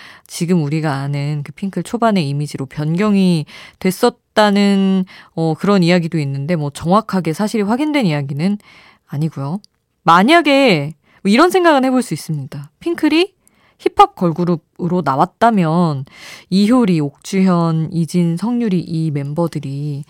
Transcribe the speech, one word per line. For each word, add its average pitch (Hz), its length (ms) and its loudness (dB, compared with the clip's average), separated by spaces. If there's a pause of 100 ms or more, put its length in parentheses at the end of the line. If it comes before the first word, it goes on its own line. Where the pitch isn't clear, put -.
(280)
지금 170 360 -2
우리가 151 300 -4
아는 143 500 -4
그 143 80 -14
핑클 185 320 -8
초반의 214 460 -2
이미지로 143 360 -6
변경이 175 800 0 (340)
됐었다는, 196 1300 0 (300)
어, 160 200 -2
그런 196 280 2
이야기도 165 360 2
있는데 139 360 -4
뭐 147 140 -4
정확하게 180 640 -2
사실이 208 300 -2
확인된 269 420 0
이야기는 147 520 -2 (500)
아니고요. 147 520 -6 (440)
만약에 226 920 4 (280)
뭐 196 80 0
이런 302 200 6
생각은 330 340 4
해볼 254 160 2
수 233 120 -8
있습니다. 147 680 -8
핑클이 330 560 0 (460)
힙합 - 340 2
걸그룹으로 175 880 -2
나왔다면 160 1000 0 (460)
이효리, 202 480 2
옥주현, 165 920 0
이진, 170 460 -2
성유리 226 420 -2
이 160 300 -4
멤버들이 143 1000 -6